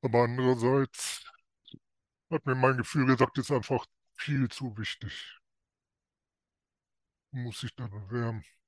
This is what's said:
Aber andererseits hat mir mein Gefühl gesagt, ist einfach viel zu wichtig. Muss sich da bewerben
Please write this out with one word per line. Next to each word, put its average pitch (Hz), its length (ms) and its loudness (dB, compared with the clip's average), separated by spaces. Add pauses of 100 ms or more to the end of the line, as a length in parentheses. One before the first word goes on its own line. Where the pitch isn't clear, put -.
Aber 120 200 4
andererseits 127 1000 2 (1040)
hat 160 140 -4
mir 135 100 2
mein 131 220 4
Gefühl 127 300 0
gesagt, 131 320 4
ist 131 120 -4
einfach 131 360 0 (280)
viel 139 360 -2
zu 120 260 -8
wichtig. - 640 -10 (1900)
Muss 120 280 -8
sich 127 140 -8
da 127 120 -10
bewerben 110 560 -6 (260)